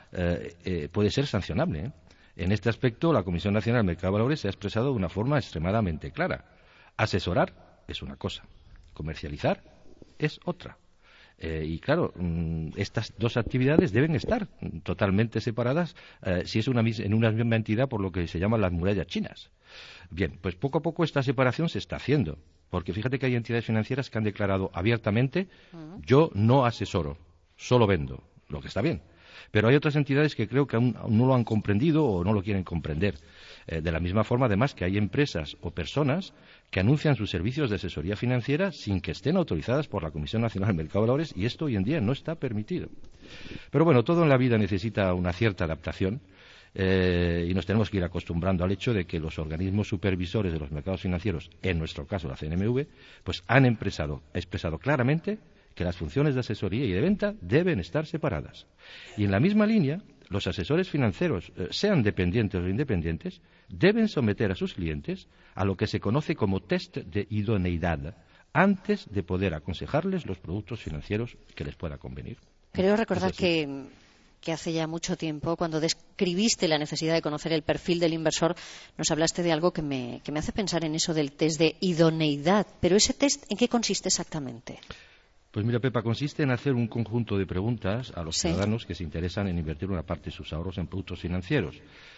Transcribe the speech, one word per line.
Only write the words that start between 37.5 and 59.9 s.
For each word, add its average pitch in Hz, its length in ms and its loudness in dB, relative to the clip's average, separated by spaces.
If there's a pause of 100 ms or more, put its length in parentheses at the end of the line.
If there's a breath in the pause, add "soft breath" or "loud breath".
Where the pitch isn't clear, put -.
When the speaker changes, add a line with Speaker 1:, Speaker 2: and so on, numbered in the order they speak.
Speaker 1:
de 101 60 2
asesoría 87 380 -4
financiera 135 580 0
sin 98 280 -2
que 82 120 -4
estén 165 260 0
autorizadas 127 480 0
por 95 160 -4
la 80 80 -4
Comisión 76 320 -2
Nacional 104 260 0
del 101 80 2
Mercado 80 280 0
de 113 80 4
Valores, 151 220 -2
y 95 120 -2
esto 120 200 -4
hoy 123 100 0
en 95 80 2
día 151 160 0
no 107 120 2
está 151 220 -6
permitido. 110 540 -4 (840 loud breath)
Pero 156 160 6
bueno, 127 160 8
todo 170 200 4
en 160 60 6
la 139 80 8
vida 123 220 4
necesita 98 560 2
una 90 180 2
cierta 98 320 0
adaptación, 82 560 -2 (540 soft breath)
eh, 87 720 2
y 92 60 0
nos 95 100 0
tenemos 101 240 2
que 101 100 -2
ir 90 60 0
acostumbrando 85 600 -2
al 95 80 2
hecho 120 200 -2
de 90 140 0
que 87 120 -4
los 80 200 -6
organismos 92 500 -2
supervisores 92 640 -2
de 80 60 -2
los 73 140 -8
mercados 90 280 -4
financieros, 90 480 -2 (140)
en 90 160 0
nuestro 80 280 -6
caso 78 220 -6
la 65 80 -8
C 76 100 -10
N 80 100 -4
M 101 120 0
V, 131 180 0 (380 soft breath)
pues - 220 -6
han 131 180 6
expresado, 90 580 0 (120)
expresado 87 440 -4
claramente 151 600 0 (360 soft breath)
que 87 100 -4
las 90 120 -2
funciones 135 380 0
de 127 60 0
asesoría 123 440 -2
y 107 60 0
de 90 100 0
venta 202 400 0
deben 147 380 2
estar 160 260 -2
separadas. 147 640 -6 (500 loud breath)
Y 104 60 -2
en 101 80 4
la 98 80 4
misma 208 260 4
línea, 196 380 2 (260)